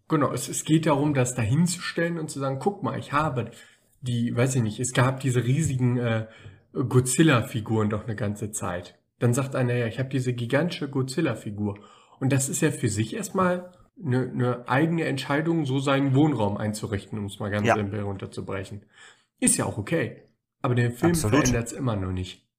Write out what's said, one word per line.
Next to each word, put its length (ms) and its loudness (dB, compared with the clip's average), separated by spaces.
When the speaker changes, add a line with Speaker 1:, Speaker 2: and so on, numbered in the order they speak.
Speaker 1:
Genau, 240 2
es, 160 -6
es 160 -6
geht 200 4
darum, 300 2
das 200 0
da 60 -2
hinzustellen 800 0
und 120 -6
zu 100 -8
sagen, 180 -2
„Guck 240 -2
mal, 160 -2
ich 160 -8
habe 380 0
die“, 340 -2
weiß 200 4
ich 60 4
nicht, 180 -2
es 120 -2
gab 280 2
diese 240 2
riesigen, 520 2
äh, 300 0
Godzilla-Figuren 1160 2
doch 140 -4
eine 120 -6
ganze 340 -4
Zeit. 480 -8
Dann 160 4
sagt 200 -2
einer, 200 0
„Ja, 120 0
ich 120 -6
hab 120 -4
diese 240 0
gigantische 560 0
Godzilla-Figur.“ 880 -2
Und 120 2
das 180 2
ist 100 -4
ja 100 4
für 180 -2
sich 280 -2
erstmal 560 -2
eine, 260 2
eine 380 -2
eigene 360 2
Entscheidung, 640 0
so 120 0
seinen 360 4
Wohnraum 420 4
einzurichten, 600 -4
um 80 -6
es 140 -10
mal 100 -4
ganz 160 0
Speaker 2:
Ja. 100 6
Speaker 1:
simpel 260 -2
runterzubrechen. 840 -8
Ist 160 4
ja 80 0
auch 140 -4
okay. 440 -4
Aber 140 0
den 180 2
Film 200 2
Speaker 2:
Absolut. 280 4
Speaker 1:
verändert's 320 0
immer 240 -2
noch 160 -4
nicht. 340 -8